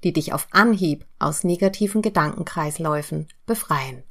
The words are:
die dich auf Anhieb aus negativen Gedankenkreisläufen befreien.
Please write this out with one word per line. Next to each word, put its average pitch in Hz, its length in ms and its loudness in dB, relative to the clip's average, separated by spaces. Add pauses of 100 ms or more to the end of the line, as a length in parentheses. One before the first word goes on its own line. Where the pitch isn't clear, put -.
die 170 100 2
dich 156 180 0
auf - 200 -4
Anhieb 190 540 4 (120)
aus - 260 -2
negativen 196 560 2
Gedankenkreisläufen 156 1300 -2 (160)
befreien. 135 680 -4